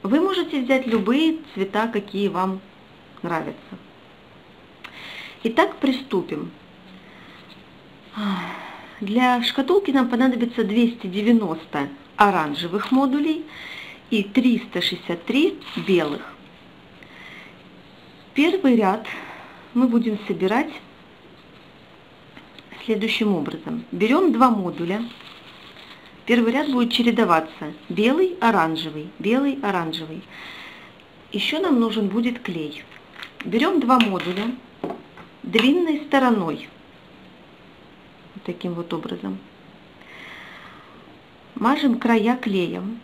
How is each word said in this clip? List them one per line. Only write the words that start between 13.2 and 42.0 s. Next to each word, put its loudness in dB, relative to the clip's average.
и 2
триста 2
шестьдесят -4
три 2
белых. 0
Первый 4
ряд 2
мы 4
будем 2
собирать 0
следующим 2
образом. -6
Берем 4
два 6
модуля. -2
Первый 4
ряд 0
будет 2
чередоваться: 2
белый, 2
оранжевый, 0
белый, 0
оранжевый. -4
Еще -4
нам 2
нужен 0
будет -2
клей. -8
Берем 2
два 4
модуля 0
длинной 2
стороной. 0
Вот -16
таким -8
вот -8
образом. -8
Мажем 2
края 2